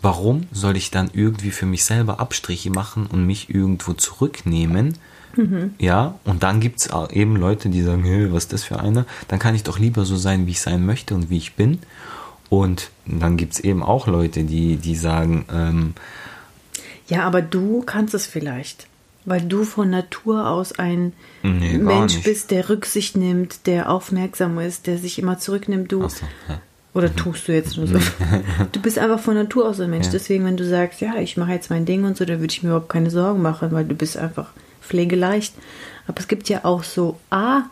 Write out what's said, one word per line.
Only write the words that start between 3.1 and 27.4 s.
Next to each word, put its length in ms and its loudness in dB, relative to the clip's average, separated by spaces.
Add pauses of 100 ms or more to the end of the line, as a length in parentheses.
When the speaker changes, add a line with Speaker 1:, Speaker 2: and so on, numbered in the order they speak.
Speaker 1:
mich 280 -2
irgendwo 380 2
zurücknehmen? 1040 0 (400)
Speaker 2:
Mhm. 420 0
Speaker 1:
Ja, 460 2
und 180 0
dann 180 2
gibt's 300 -2
a-, 200 -4
eben 260 2
Leute, 320 2
die 140 2
sagen, 220 2
„Hö, 280 2
was 120 0
ist 100 -10
das 100 -4
für 160 -6
einer?“ 240 2 (240)
Dann 100 0
kann 160 2
ich 80 0
doch 160 -6
lieber 280 2
so 100 0
sein, 300 2
wie 60 -2
ich 100 -2
sein 240 2
möchte 280 0
und 160 0
wie 60 2
ich 180 -4
bin. 240 4 (680)
Und 420 2 (160)
dann 300 2
gibt's 240 -2
eben 220 2
auch 240 0
Leute, 380 2
die, 320 2
die 200 -2
sagen, 560 2
ähm, 420 0 (1120)
Speaker 2:
Ja, 180 0
aber 160 2
du 400 0
kannst 320 -2
es 120 -2
vielleicht, 600 -8 (380)
weil 180 0
du 220 0
von 260 0
Natur 580 -2
aus 300 -2
ein 340 0 (300)
Speaker 1:
Nee, 360 2
gar 60 4
Speaker 2:
Mensch 320 4
Speaker 1:
nicht. 80 -4
Speaker 2:
bist, 260 0
der 180 2
Rücksicht 480 -2
nimmt, 500 0
der 240 2
aufmerksam 680 -2
ist, 280 -6
der 120 -2
sich 200 -8
immer 200 -2
zurücknimmt. 540 -4
Du 120 0
Speaker 1:
Ach 60 -2
so, 160 -10 (220)
ja. 120 -6 (340)
Speaker 2:
Oder 140 4
Speaker 1:
Mhm. 80 -2
Speaker 2:
tust 320 -4